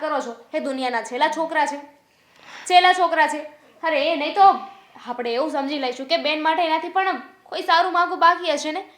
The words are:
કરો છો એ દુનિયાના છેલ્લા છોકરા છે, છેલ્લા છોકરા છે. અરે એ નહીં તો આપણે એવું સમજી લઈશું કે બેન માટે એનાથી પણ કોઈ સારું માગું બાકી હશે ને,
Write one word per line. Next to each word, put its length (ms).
કરો 200
છો 120
એ 60
દુનિયાના 420
છેલ્લા 340
છોકરા 300
છે, 120
છેલ્લા 280
છોકરા 340
છે. 120
અરે 160
એ 80
નહીં 180
તો 120
આપણે 260
એવું 160
સમજી 280
લઈશું 280
કે 120
બેન 240
માટે 200
એનાથી 260
પણ 340
કોઈ 180
સારું 300
માગું 260
બાકી 320
હશે 220
ને, 120